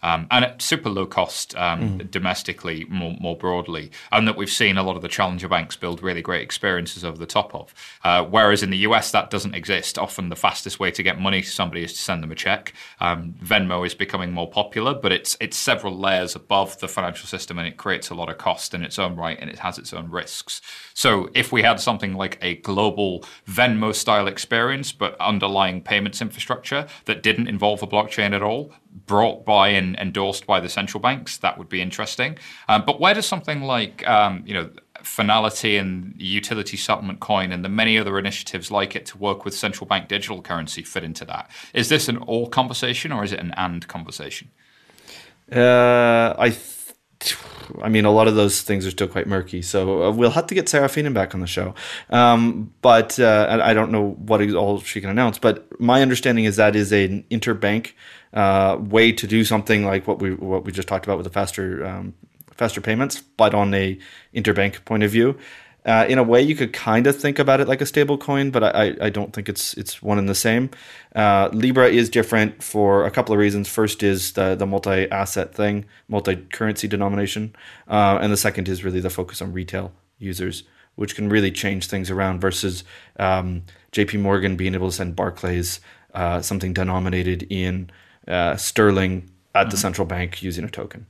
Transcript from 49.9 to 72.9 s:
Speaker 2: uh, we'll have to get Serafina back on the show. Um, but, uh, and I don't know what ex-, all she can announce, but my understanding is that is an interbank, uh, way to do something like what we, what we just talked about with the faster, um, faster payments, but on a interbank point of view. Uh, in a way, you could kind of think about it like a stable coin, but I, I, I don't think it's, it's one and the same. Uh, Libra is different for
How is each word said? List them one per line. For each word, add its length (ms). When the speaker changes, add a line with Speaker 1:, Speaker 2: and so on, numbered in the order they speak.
Speaker 2:
uh, 80
we'll 180
have 180
to 80
get 140
Serafina 420
back 240
on 60
the 60
show. 280
Um, 720
but, 380
uh, 300
and 120
I 120
don't 180
know 200
what 300
ex-, 120
all 260
she 220
can 80
announce, 280
but 440
my 200
understanding 440
is 100
that 220
is 160
an 360
interbank, 600
uh, 460
way 320
to 160
do 160
something 400
like 240
what 120
we, 140
what 300
we 80
just 160
talked 180
about 120
with 80
the 40
faster, 560
um, 280
faster 260
payments, 380
but 360
on 180
a 240
interbank 500
point 160
of 80
view. 260
Uh, 220
in 100
a 60
way, 160
you 160
could 160
kind 360
of 120
think 200
about 200
it 80
like 140
a 40
stable 320
coin, 340
but 120
I, 60
I, 320
I 80
don't 240
think 160
it's, 240
it's 300
one 160
and 100
the 60
same. 340
Uh, 360
Libra 380
is 200
different 540
for 420